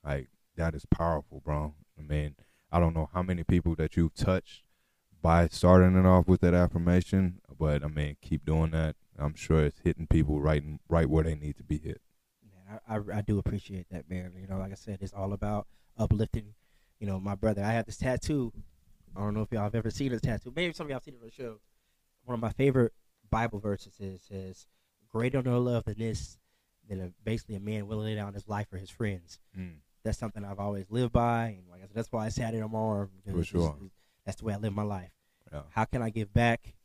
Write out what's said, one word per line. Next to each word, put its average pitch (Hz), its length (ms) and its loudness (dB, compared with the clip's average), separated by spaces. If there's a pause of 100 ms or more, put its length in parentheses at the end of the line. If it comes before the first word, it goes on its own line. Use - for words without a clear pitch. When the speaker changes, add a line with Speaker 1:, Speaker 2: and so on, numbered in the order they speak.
Speaker 1:
like, 69 240 -4 (280)
that 82 180 0
is 73 120 -8
powerful, 76 580 0
bro. 76 300 -2 (240)
I 76 40 -16
mean, 73 340 -4 (340)
I 85 80 2
don't 82 160 4
know 78 180 0
how 90 100 0
many 90 200 -2
people 85 340 4
that - 200 -2
you've 85 180 4
touched - 480 -2 (600)
by 82 260 6
starting 92 480 8
it 92 100 8
off 92 220 8
with 90 140 6
that 87 120 6
affirmation, 90 840 2 (180)
but, 73 240 0
I 73 60 -6
mean, 73 320 -4
keep - 240 -4
doing 80 280 2
that. 78 220 0 (240)
I'm 73 160 -2
sure 78 300 4
it's 71 180 0
hitting 80 260 0
people 73 320 2
right 76 220 2
in, 76 260 -10
right 82 200 2
where 78 160 4
they 78 120 0
need 73 220 -6
to - 40 -20
be 76 160 -4
hit. - 220 -8 (440)
Speaker 2:
Man, 98 440 -18
I, 110 80 -4
I, 104 220 -4
I - 40 0
do 104 160 0
appreciate 98 520 -6
that, 87 200 -12
man. 90 300 -8
You 95 80 -14
know, 95 100 -6
like 95 140 -8
I - 20 -12
said, 95 260 -12
it's 98 120 -10
all 98 200 -6
about 104 340 -4 (300)
uplifting. 107 580 0 (440)
You 107 80 -8
know, 95 140 -2
my 98 160 -4
brother, 101 260 -2
I 110 100 0
have 113 140 -2
this - 100 -14
tattoo. 131 560 -4 (640)
I 98 40 -10
don't 104 140 -4
know 107 80 -2
if 107 100 -6
y'all 107 100 -2
have 107 140 -4
ever 113 140 -2
seen 139 200 -4
this 113 100 -4
tattoo. 120 340 -4
Maybe 170 180 -4
some 160 140 -12
of 143 40 -12
y'all 131 100 -8
seen 139 140 -20
it 120 60 -20
on 117 60 -20
the 110 60 -20
show. 113 280 -14 (640)
One 123 100 -6
of 113 60 -4
my 113 100 -2
favorite 131 420 4 (380)
Bible 110 300 -2
verses 101 400 -6
is, 95 300 -12
is 95 360 -14 (420)
"Greater 123 340 -2
no 123 180 2
love 123 240 0
than 104 140 -6
this, 113 380 -6 (520)
than 95 120 -6
a, 90 100 -8 (120)
basically 110 320 -4
a 95 60 -8
man 104 260 -6
willing 107 200 -6
to 110 40 -4
lay 107 60 -4
down 101 180 -6
his 101 140 -12
life 104 200 -4
for 92 100 -12
his 95 120 -14
friends." 95 480 -6 (180)
Speaker 1:
Mm. 90 200 -12 (260)
Speaker 2:
That's 110 160 -2
something 104 260 -8
I've 98 140 -10
always 101 320 -4
lived 120 220 0
by, 117 460 0
and 90 120 -20
like 90 100 -20
I 98 60 -20
said, 101 80 -20
that's 113 160 -6
why 110 160 -4
I - 40 -2
sat 113 240 -4
it 110 80 -4
on 107 100 -6
my 110 60 -4
arm, 104 380 -2
because 98 200 -12
Speaker 1:
For 85 60 0
Speaker 2:
it's - 80 -6
just, 85 140 2
Speaker 1:
sure. 78 260 -4 (360)
Speaker 2:
that's 98 140 -8
the 113 40 -14
way 104 100 -2
I - 40 -4
live 104 160 -2
my 104 80 -2
life. 98 300 -6 (400)
Speaker 1:
Yeah. 71 180 -10
Speaker 2:
How 110 140 0
can 123 180 -4
I 113 80 -2
give 107 240 -6
back? 117 400 2 (100)